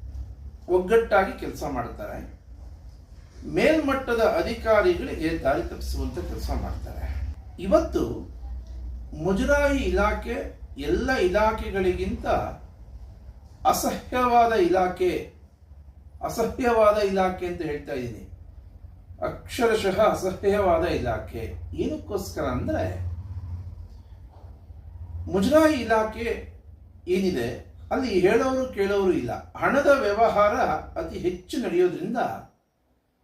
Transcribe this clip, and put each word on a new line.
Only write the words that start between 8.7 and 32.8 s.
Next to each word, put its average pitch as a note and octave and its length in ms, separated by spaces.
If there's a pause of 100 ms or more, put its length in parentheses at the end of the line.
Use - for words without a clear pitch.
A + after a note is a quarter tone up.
ಮುಜರಾಯಿ C4+ 540
ಇಲಾಖೆ G#3 840 (160)
ಎಲ್ಲ G#3+ 320
ಇಲಾಖೆಗಳಿಗಿಂತ G3+ 1160 (1400)
ಅಸಹ್ಯವಾದ A#3+ 840
ಇಲಾಖೆ, F3+ 580 (1120)
ಅಸಹ್ಯವಾದ A3+ 720
ಇಲಾಖೆ F#3+ 500
ಅಂತ F3 140
ಹೇಳ್ತಾ D3 320
ಇದ್ದೀನಿ, A2+ 320 (1040)
ಅಕ್ಷರಶಃ G#3 720
ಅಸಹ್ಯವಾದ F#3+ 840
ಇಲಾಖೆ. B2 600 (300)
ಏನಕ್ಕೋಸ್ಕರ F#3+ 720
ಅಂದ್ರೆ, C3+ 400 (2500)
ಮುಜರಾಯಿ C#4+ 500
ಇಲಾಖೆ A3 460 (800)
ಏನಿದೆ F3 400 (440)
ಅಲ್ಲಿ B3+ 280
ಹೇಳೋರು C4 520
ಕೇಳೋರು G3 400
ಇಲ್ಲ. B2 200 (240)
ಹಣದ B3 300
ವ್ಯವಹಾರ G#3 720 (460)
ಅತಿ - 160
ಹೆಚ್ಚು F#3 400
ನಡೆಯೋದ್ರಿಂದ F3+ 600 (1040)